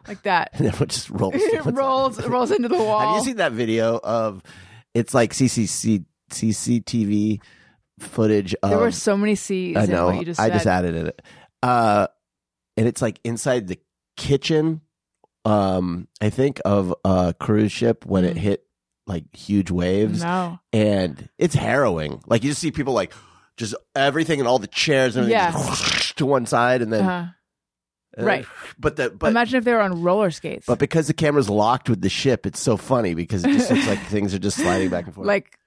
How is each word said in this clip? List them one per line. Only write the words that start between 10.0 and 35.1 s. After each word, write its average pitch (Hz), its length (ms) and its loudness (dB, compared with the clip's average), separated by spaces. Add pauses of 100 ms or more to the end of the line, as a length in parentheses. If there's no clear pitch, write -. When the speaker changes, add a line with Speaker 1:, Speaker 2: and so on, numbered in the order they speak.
Speaker 1:
what 92 120 2
you 175 60 -6
just 165 160 -6
Speaker 2:
I 113 100 2
just 104 140 0
Speaker 1:
said. 90 200 2
Speaker 2:
added 82 220 -4
it. - 160 -10 (400)
Uh, 113 440 2 (680)
and 113 120 2
it's, 113 120 -4
like, 113 240 -4
inside 117 440 -2
the 90 100 -6 (380)
kitchen, 156 640 0 (640)
um, 92 640 0 (140)
I 107 100 2
think, 131 340 -2
of 98 280 2 (120)
a 90 340 2
cruise 107 340 2
ship 117 320 -2
when 92 200 2
it 85 120 0
Speaker 1:
Mm. 82 40 -6
Speaker 2:
hit, 101 260 -2 (400)
like, 85 280 -8
huge 98 360 -2
waves. 95 520 0
Speaker 1:
No. 175 360 -4 (140)
Speaker 2:
And 98 560 0 (100)
it's 165 160 2
harrowing. 107 720 0
Like, 110 180 2
you 143 60 0
just 139 100 -4
see 160 120 -2
people, 135 200 -4
like, 98 200 -2 (440)
just 107 180 -8 (200)
everything 147 460 0
and 120 80 2
all 127 100 4
the 101 80 -4
chairs 131 500 0
and 127 160 2
everything 180 220 2
Speaker 1:
Yeah. 139 200 -4
Speaker 2:
just - 440 -2
<laughs> - 0 -
to 143 80 0
one 131 200 2
side 123 360 2
and 110 100 -2
then 110 120 2
Speaker 1:
Uh-huh. 180 220 -4 (960)
Speaker 2:
uh, 117 40 -4
Speaker 1:
Right. 123 200 0 (340)
Speaker 2:
but 147 180 -2
the, 127 140 0
but - 180 -2
Speaker 1:
Imagine 233 300 2
if 226 60 0
they 240 80 2
were 226 80 4
on 185 220 0
roller 180 300 2
skates. - 340 -10
Speaker 2:
but 123 140 0
because 147 260 2
the 151 80 0
camera's 147 340 2
locked 104 400 2
with 107 120 0
the 95 80 0
ship, - 380 0
it's - 120 -6
so 113 180 2
funny 110 380 -2
because 85 300 -2
it 285 80 4
just - 180 2
looks - 160 2
like - 140 -2
Speaker 1:
<laughs> - 60 -14
Speaker 2:
things 101 280 -2
are 98 60 -4
just 98 160 -2
sliding 95 340 0
back 87 160 -4
and - 80 -16